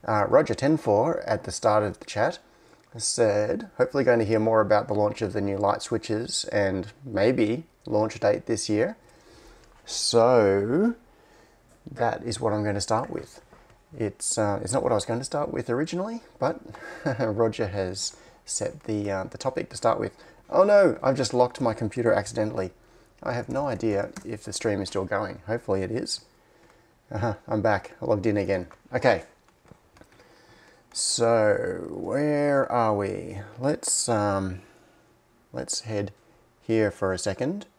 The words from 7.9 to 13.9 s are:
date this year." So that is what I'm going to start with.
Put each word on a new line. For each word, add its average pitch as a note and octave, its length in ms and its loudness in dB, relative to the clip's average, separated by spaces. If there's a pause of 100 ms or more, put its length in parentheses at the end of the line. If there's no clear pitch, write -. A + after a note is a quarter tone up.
date G#2 240 2
this A2 240 -4
year." A#2 260 0 (880)
So A#2 1120 4 (960)
that - 320 -4
is A2+ 160 -6
what A2+ 140 0
I'm G#2+ 100 0
going G#2 120 0
to G2+ 40 -2
start A2+ 300 -2
with. - 320 -12 (580)